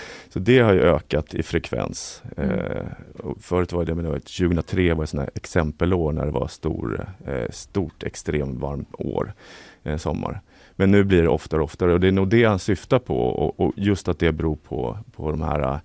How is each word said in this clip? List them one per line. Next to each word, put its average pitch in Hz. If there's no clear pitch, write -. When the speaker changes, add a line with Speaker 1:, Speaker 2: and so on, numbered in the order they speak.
Speaker 1:
Så -
det 117
har 113
ju 92
ökat 76
i -
frekvens. -
Speaker 2:
Mm. 69
Speaker 1:
Eh, 50
och -
förut 90
var 87
det, 82
men 85
det 82
var 71
tjugohundratre 85
var 78
ett 78
sånt 73
här 67
exempelår 85
när 73
det 76
var 64
stor, -
eh, 64
stort -
extremvarmt 69
år, -
eh, 76
sommar. 76
Men 98
nu 101
blir 95
det 82
oftare 78
och 76
oftare, 87
och 87
det 92
är 95
nog 95
det 117
han 104
syftar 110
på, -
och, 60
och 90
just 98
att 85
det 85
beror 78
på, -
på 78
de 78
här, 73
eh, 71